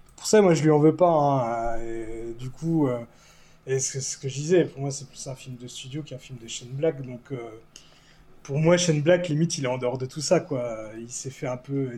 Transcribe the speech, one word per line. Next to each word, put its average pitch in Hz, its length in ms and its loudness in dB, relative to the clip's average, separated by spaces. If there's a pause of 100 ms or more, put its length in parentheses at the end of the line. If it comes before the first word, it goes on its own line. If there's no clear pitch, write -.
(160)
pour - 100 -18
ça, 214 160 6
moi, 180 140 6
je 143 80 -2
lui 156 80 6
en 151 80 6
veux 156 160 8
pas, 175 160 6
hein, 117 720 2
et 113 580 -8
du 127 100 -8
coup, 160 380 0
euh, 123 100 0 (720)
et 135 120 -2
ce, 135 220 -6
ce - 160 -8
que 139 100 -10
je 127 80 -8
disais, 156 300 2
pour 135 160 -12
moi, 139 100 -6
c'est 127 160 -12
plus - 200 -16
un 131 80 -10
film 131 220 -16
de 123 100 -16
studio 139 340 -12
qu'un 135 160 -14
film 127 240 -18
de 113 60 -18
Shane 120 220 -12
Black, 139 360 -2
donc, 123 160 -12 (100)
euh, 131 60 -8 (1040)
pour 139 140 -4
moi, 165 180 6
Shane 170 260 2
Black, 175 280 4
limite, 156 300 0
il 135 60 -4
est - 20 0
en 127 100 -2
dehors 123 220 -2
de 127 80 -4
tout 156 120 -12
ça, 160 200 2
quoi. 120 360 -6 (240)
Il 120 120 -14
s'est - 180 -12
fait 135 160 -12
un 123 120 -4
peu 135 400 -4